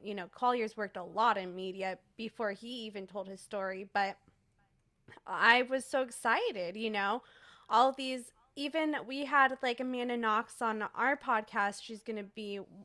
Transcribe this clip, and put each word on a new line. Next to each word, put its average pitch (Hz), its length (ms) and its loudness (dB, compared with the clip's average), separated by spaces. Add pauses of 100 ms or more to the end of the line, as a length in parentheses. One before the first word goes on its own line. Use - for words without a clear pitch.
you 208 100 -8
know, 180 140 -8
Collier's 247 480 0
worked 202 220 -6
a 180 60 -8
lot 202 340 2
in 180 180 -6
media 190 420 -6 (200)
before 220 340 -4
he 214 160 -12 (180)
even 202 220 -10
told 190 220 -10
his 196 100 -14
story, 190 540 -6
but 196 240 0 (1080)
I 214 380 6
was 262 220 -2
so 269 160 0
excited, 233 760 -2
you 220 140 -4
know, 208 340 -2 (460)
all 262 240 6
these, 262 400 -6 (240)
even 302 400 0 (100)
we 269 160 -4
had, 262 400 6
like, 240 160 0
Amanda 247 380 -2
Knox 226 440 0
on 214 220 0 (100)
our 262 220 2
podcast. 220 680 0
She's 220 220 -14
gonna 214 200 -6
be 202 360 -8 (260)